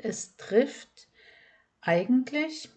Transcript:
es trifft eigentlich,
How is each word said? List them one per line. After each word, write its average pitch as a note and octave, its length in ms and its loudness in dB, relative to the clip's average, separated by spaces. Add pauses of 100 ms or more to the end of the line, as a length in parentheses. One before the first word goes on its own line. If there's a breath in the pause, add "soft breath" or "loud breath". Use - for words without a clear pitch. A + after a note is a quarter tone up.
es - 320 -8
trifft - 720 -2 (720 soft breath)
eigentlich, C4 960 0